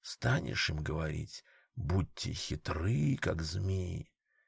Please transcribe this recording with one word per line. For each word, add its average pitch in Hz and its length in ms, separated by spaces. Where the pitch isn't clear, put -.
Станешь - 640
им 76 140
говорить: 78 600
"Будьте - 560
хитры, 82 840
как 82 240
змеи, 90 720